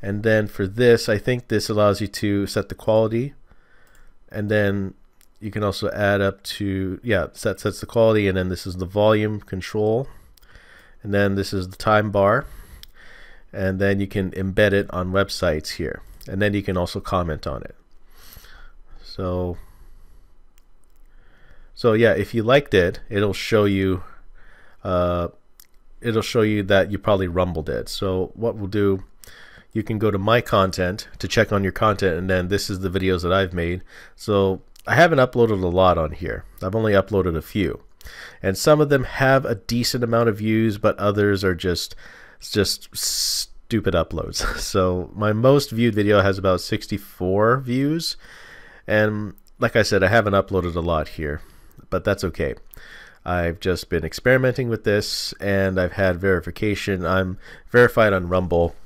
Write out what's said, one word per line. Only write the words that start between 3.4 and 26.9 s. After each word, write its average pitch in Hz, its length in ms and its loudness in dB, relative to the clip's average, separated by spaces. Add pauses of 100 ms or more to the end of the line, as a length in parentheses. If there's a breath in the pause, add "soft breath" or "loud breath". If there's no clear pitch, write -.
And 104 200 -6
then 101 460 0 (460)
you 107 100 -10
can 104 140 -4
also 101 260 -2
add 101 300 2
up 98 220 -2
to, 95 600 -4
yeah, 98 300 0
set, - 280 -4
sets 104 200 -4
the 101 60 -10
quality, 110 420 4
and 95 80 0
then 92 120 -2
this 92 180 -6
is 90 100 -10
the 90 100 -6
volume 107 540 2
control. 107 680 -4 (960 soft breath)
And 104 120 -6
then 101 200 2
this 98 180 -2
is 92 160 -4
the 92 80 -16
time 107 340 2
bar. 101 360 2 (1040 loud breath)
And 95 280 -2
then 98 200 2
you 101 60 -2
can 95 260 -4
embed 95 400 0
it 98 180 0
on 92 220 -4
websites 90 640 -2
here. - 260 -8 (260)
And 98 140 -4
then 104 120 0
you 101 80 -2
can 95 140 -4
also 90 240 -4
comment 85 460 -4
on 67 160 -8
it. 50 120 -16 (1300 loud breath)
So, 90 540 -6 (2250 soft breath)
so 117 200 2
yeah, 113 180 6
if 101 220 -2
you 117 80 0
liked 131 320 2
it, 90 340 2
it'll 101 240 -2
show 107 320 0
you, 95 380 0 (840 loud breath)
uh, 87 440 0 (720)
it'll 113 220 -2
show 117 200 0
you 107 220 2
that 95 260 4